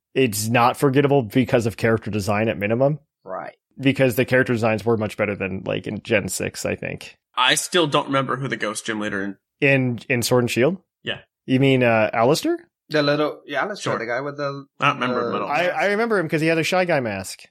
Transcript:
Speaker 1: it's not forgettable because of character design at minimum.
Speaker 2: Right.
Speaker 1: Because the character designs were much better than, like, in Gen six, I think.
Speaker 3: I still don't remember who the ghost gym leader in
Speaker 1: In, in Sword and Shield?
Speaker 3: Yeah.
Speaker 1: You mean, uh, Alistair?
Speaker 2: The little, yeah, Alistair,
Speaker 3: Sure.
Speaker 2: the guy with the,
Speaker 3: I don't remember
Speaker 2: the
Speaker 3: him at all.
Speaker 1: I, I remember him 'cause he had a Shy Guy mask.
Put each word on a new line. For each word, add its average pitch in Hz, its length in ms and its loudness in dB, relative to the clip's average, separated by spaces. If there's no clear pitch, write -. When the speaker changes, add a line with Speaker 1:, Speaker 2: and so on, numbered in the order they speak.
Speaker 1:
it's 110 320 0
not 120 300 4
forgettable 139 460 4
because 117 420 2
of 107 120 -2
character 113 320 0
design 104 380 0
at 82 100 -2
minimum. 120 420 0
Speaker 2:
Right. 92 320 -12
Speaker 1:
Because 131 360 2
the 127 100 2
character 127 280 2
designs 110 320 0
were 117 120 2
much 107 200 -4
better 104 180 0
than, 92 300 -6
like, 101 200 -4
in 101 180 -6
Gen 104 260 0
six, - 360 -6
I 95 100 -2
think. - 420 -12
Speaker 3:
I 131 200 2
still 165 320 0
don't 143 200 0
remember 131 300 -2
who 139 100 -6
the 113 100 -4
ghost 107 280 -6
gym 107 140 -4
leader 101 240 -4
in 101 140 -8
Speaker 1:
In, 131 460 2
in 123 140 0
Sword 123 220 2
and 113 80 -2
Shield? 151 260 2
Speaker 3:
Yeah. 104 160 -8
Speaker 1:
You 131 140 2
mean, 135 240 4
uh, 110 300 4
Alistair? 156 440 2
Speaker 2:
The 151 140 0
little, 147 440 0
yeah, 139 160 -4
Alistair, 190 300 -4
Speaker 3:
Sure. 104 60 -4
Speaker 2:
the 117 60 -4
guy 120 160 -4
with 143 160 -8
the, 139 280 -6
Speaker 3:
I 143 120 2
don't 135 100 -4
remember 123 220 -2
Speaker 2:
the 117 60 -4
Speaker 3:
him 113 60 -4
at 104 60 -2
all. 101 80 -6
Speaker 1:
I, 160 160 0
I 160 220 -2
remember 214 320 0
him 156 100 -2
'cause 160 120 0
he 160 60 0
had 165 120 2
a 160 40 0
Shy 185 220 0
Guy 165 160 2
mask. 101 500 -6